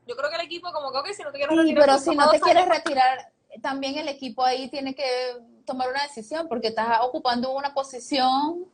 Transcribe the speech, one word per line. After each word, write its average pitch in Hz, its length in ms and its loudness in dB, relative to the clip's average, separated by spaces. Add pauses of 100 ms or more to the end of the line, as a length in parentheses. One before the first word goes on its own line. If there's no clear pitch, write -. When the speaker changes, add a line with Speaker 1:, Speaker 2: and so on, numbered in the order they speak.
Speaker 1:
Yo 233 100 -12
creo 269 140 -4
que 330 60 -6
el 339 80 -6
equipo 339 280 -12
como 294 200 -6
que, 254 80 -4
"Ok, 302 140 -4
si 370 100 -14
no 294 80 -10
te 277 80 -12
quieres 285 160 0
Speaker 2:
Sí, 320 60 6
Speaker 1:
retirar, 294 220 6
Speaker 2:
pero 277 100 8
Speaker 1:
pues 269 100 2
Speaker 2:
si 339 80 -2
no 302 60 0
Speaker 1:
vamos 294 160 6
Speaker 2:
te 311 40 6
Speaker 1:
a - 40 -4
Speaker 2:
quieres 349 240 6
Speaker 1:
salir". 339 180 4
Speaker 2:
retirar, 262 480 0 (320)
también 277 340 -4
el 311 120 -6
equipo 262 340 -6
ahí 254 260 0
tiene 269 240 -6
que 254 440 -4 (280)
tomar 254 240 -4
una 277 140 -2
decisión 285 440 -8
porque 247 200 -4
estás 220 340 0
ocupando 254 520 -2
una 277 200 -6
posición 269 1000 -2